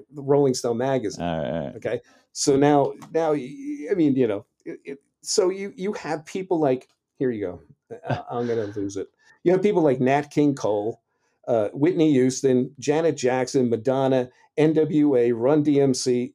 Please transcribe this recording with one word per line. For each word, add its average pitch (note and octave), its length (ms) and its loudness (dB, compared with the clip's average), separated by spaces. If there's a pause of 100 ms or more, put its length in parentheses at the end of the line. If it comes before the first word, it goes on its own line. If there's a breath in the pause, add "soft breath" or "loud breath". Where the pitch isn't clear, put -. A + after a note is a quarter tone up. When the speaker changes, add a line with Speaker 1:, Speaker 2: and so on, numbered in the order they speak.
(140)
Speaker 1:
Rolling C#3+ 400 2
Stone A#2+ 240 -4
magazine. A2 480 -2
Speaker 2:
All E2+ 140 -2
right, C2+ 120 -4
all D#2 140 -4
right. B1+ 120 -12
Speaker 1:
Okay. A#2+ 240 -6 (320 soft breath)
So C#3+ 220 2
now, C#3+ 380 4 (200)
now, D#3+ 180 0
y-, D3 260 -6
y-, D3 340 -10
I G3+ 40 0
mean, D3+ 200 2
you B2+ 120 2
know, G#2 180 -6 (180)
it, - 220 -14
it, E3+ 120 -14 (260)
so F#3 260 0
you, G3 260 -6
you F#3+ 180 -6
have - 320 -8
people F#3 340 -4
like, B2+ 280 0 (280)
here C3 160 -2
you G#2+ 140 -8
go. - 520 -16 (120)
I, - 200 -4
I'm A#2+ 180 -4
gonna A2+ 180 -4 (100)
lose G2+ 200 -8
it. F2 120 -8 (360 soft breath)
You F3 80 2
have F3+ 120 2
people G3+ 180 2
like C3+ 180 2
Nat C#3 320 0
King D3 240 2
Cole, G#2+ 460 -4 (460)
uh, A2 260 2
Whitney D#3 400 2
Houston, B2+ 680 2
Janet D3 380 0
Jackson, B2+ 520 0
Madonna, C3 600 0 (260 soft breath)
N D#3 180 4
W D3 440 2
A, A#2+ 160 4
Run C3+ 300 2
D C#3+ 180 4
M C#3 120 4
C, B2 420 -2